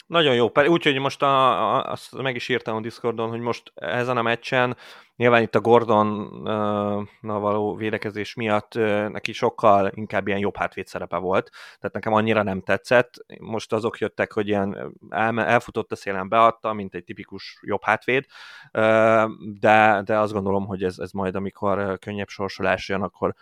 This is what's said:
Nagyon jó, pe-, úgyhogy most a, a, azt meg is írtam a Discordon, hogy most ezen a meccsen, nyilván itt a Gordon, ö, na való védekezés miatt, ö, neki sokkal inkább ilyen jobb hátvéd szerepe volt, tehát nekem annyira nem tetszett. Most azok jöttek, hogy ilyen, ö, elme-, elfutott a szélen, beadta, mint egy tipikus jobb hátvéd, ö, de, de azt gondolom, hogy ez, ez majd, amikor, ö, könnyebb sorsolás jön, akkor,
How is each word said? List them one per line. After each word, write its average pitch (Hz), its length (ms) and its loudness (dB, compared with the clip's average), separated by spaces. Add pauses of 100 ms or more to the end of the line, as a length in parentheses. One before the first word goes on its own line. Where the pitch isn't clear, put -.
(100)
Nagyon 160 240 2
jó, 120 140 4
pe-, 143 200 2
úgyhogy 160 300 2
most 135 240 -4
a, 127 540 2
a, - 140 -4
azt - 260 -12
meg 127 180 -4
is 120 140 -8
írtam 117 280 -2
a 110 40 -4
Discordon, 113 480 -4
hogy 117 120 -6
most 117 340 -6
ezen 123 420 -4
a 120 60 0
meccsen, 123 540 0 (400)
nyilván 120 260 6
itt 107 120 -2
a 110 60 4
Gordon, 107 720 4 (160)
ö, 104 560 -2 (180)
na 107 180 -6
való 104 360 0
védekezés 104 600 -6
miatt, 107 400 -2
ö, 107 340 0
neki - 240 -10
sokkal 101 640 4
inkább 101 320 -4
ilyen 101 120 -2
jobb 101 180 -4
hátvéd 92 300 -6
szerepe 90 300 -8
volt, 92 340 0
tehát - 440 -14
nekem 110 180 -2
annyira 107 300 4
nem 95 200 -4
tetszett. - 640 0 (140)
Most 107 340 -8
azok 110 260 -2
jöttek, 104 340 -4
hogy 104 160 -4
ilyen, 101 280 -2
ö, 64 120 -10 (200)
elme-, 113 380 -2
elfutott 117 460 -2
a 107 40 -8
szélen, 98 320 -8
beadta, 113 440 2
mint 101 220 -8
egy 87 100 -10
tipikus - 580 -16
jobb 101 200 -4
hátvéd, 123 440 0 (460)
ö, 110 520 4 (360)
de, 107 440 6
de 110 140 0
azt 107 140 0
gondolom, 98 340 0
hogy 98 160 -6
ez, 92 160 -2
ez 92 120 -10
majd, 95 240 -4
amikor, 98 440 -2
ö, 98 180 -4
könnyebb 101 320 -10
sorsolás 95 600 -4
jön, 98 140 -2
akkor, - 400 -4